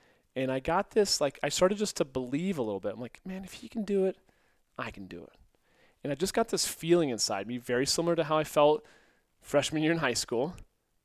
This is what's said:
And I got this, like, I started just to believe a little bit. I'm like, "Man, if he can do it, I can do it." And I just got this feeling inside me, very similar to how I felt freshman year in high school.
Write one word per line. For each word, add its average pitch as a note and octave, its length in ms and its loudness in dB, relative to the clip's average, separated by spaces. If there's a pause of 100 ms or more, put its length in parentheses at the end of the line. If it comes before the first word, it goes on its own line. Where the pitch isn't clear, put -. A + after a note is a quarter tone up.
(360)
And C3 160 -2
I C3 80 -2
got F3 320 0
this, - 280 2
like, C#3 220 -2
I C#3+ 60 0
started F#3+ 300 4
just G#3 180 -2
to E3+ 80 2
believe C#3 540 -2
a C3 40 -2
little G#2 160 -2
bit. G2 160 -4
I'm A2 60 -12
like, B2 240 -14
"Man, F#3 180 -10
if F#3 120 -16
he - 140 -16
can A3+ 140 -6
do G3 220 2
it, F#3+ 120 0 (640)
I A#2 140 -6
can G2 140 -14
do E2+ 180 -14
it." - 140 -20 (640)
And C#3+ 80 -4
I - 20 -2
just F3+ 200 -4
got A3+ 140 2
this - 180 -2
feeling E3 440 2
inside G2+ 360 -2
me, A#2+ 120 -6
very B2 280 0
similar E3+ 300 0
to E3 80 0
how D#3 140 2
I D3+ 60 0
felt D3+ 400 4 (560)
freshman D3+ 420 0
year D#3 100 4
in E3 60 0
high C3+ 160 0
school. B2 400 -2 (500)